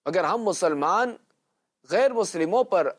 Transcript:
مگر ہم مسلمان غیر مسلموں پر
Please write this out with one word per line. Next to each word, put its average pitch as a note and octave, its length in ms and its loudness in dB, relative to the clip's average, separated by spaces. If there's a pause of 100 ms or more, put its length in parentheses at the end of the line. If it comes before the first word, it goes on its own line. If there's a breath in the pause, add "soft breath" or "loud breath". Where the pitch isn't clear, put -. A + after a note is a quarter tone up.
مگر E3+ 180 0
ہم G#3 200 -2
مسلمان F3+ 680 0 (800)
غیر B3+ 240 2
مسلموں G3 520 0
پر E3+ 340 0